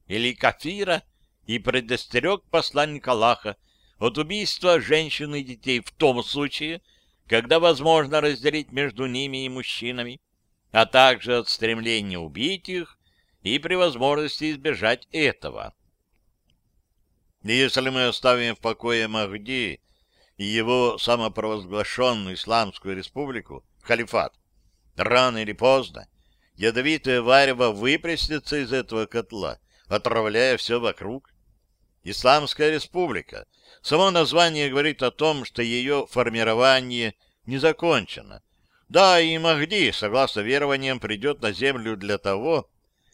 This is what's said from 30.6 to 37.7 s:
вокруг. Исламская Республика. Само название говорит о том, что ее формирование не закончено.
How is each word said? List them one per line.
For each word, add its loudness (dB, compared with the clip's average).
вокруг. -6
Исламская 2
Республика. -6
Само 2
название 2
говорит -2
о 0
том, -2
что -6
ее 0
формирование 2
не -6
закончено. 0